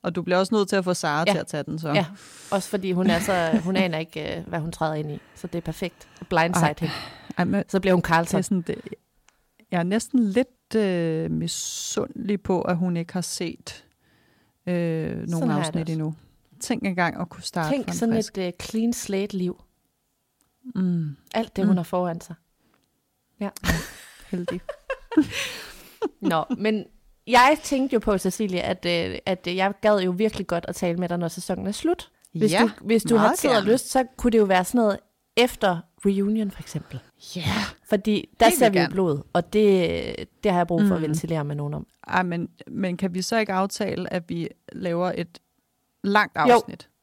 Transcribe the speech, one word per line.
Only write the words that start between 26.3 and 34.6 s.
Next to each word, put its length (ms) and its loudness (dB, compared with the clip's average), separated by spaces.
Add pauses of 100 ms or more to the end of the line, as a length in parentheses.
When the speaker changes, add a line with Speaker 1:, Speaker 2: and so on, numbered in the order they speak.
Speaker 2:
men 260 0 (440)
jeg 360 8
tænkte 300 0
jo 60 4
på, 180 2
Cecilie, 440 -2
at, 240 -4
øh, 400 0
at 220 -2
jeg 340 0
gad 180 6
jo 120 0
virkelig 360 0
godt 200 -2
at 80 -8
tale 220 -2
med 120 -2
dig, 80 -2
når 100 -2
sæsonen 400 -6
er 40 -4
slut. 380 -4 (240)
Hvis 200 2
Speaker 1:
Ja, 80 2
Speaker 2:
du, 240 0
hvis 180 2
du 140 2
har 100 6
Speaker 1:
meget 120 2
Speaker 2:
tid 100 0
og 60 4
Speaker 1:
gerne. 160 2
Speaker 2:
lyst, 200 2
så 120 2 (140)
kunne 140 2
det 60 4
jo 60 6
være 220 4